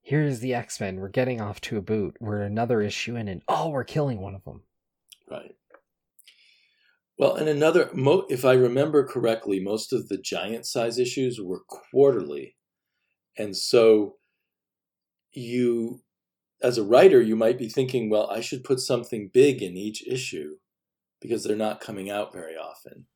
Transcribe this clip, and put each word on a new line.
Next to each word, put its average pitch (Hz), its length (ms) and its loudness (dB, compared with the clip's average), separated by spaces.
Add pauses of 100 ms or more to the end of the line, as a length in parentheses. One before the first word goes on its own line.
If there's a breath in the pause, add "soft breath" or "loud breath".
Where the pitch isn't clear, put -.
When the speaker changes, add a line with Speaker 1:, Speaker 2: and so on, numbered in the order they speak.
Speaker 1:
here's 143 400 -2
the 127 140 -4
X-Men, 107 420 -8
we're 98 140 -10
getting 127 320 -2
off 104 200 -8
to - 140 -8
a 101 60 -4
boot, 107 380 -4
we're 104 200 -6
another 110 400 -2
issue 104 360 -4
in, 110 120 -6
and, 92 200 -10
oh, 165 200 -2
we're 135 160 -4
killing 135 360 -4
one 98 140 -10
of 98 100 -18
them. - 180 -18 (680)
Speaker 2:
Right. - 240 -16 (1600 soft breath)
Well, 139 160 4
and 156 160 -2
another, 156 420 4
mo-, 143 380 2
if 131 160 -4
I 131 80 6
remember 135 500 4
correctly, 113 560 -2
most 101 320 -6
of 110 160 -4
the 98 80 -6
Giant 98 500 -8
size 117 320 -4
issues 123 420 -2
were 90 280 -8
quarterly. 92 880 0 (800)
And 104 200 -8
so 110 600 4 (1160)
you, 120 680 -2 (600)
as 123 160 2
a 110 40 0
writer, 131 380 8
you 110 160 2
might 113 220 2
be 117 100 -6
thinking, 127 400 -2
"Well, - 220 2
I 107 100 -6
should 127 240 -10
put 127 160 0
something 120 520 -4
big 127 300 6
in 90 140 -8
each 107 300 -10
issue 82 500 -8 (640)
because 110 240 -4
they're 107 120 -2
not 107 240 -4
coming 98 300 -12
out 101 220 -8
very 80 240 -14
often." - 600 -18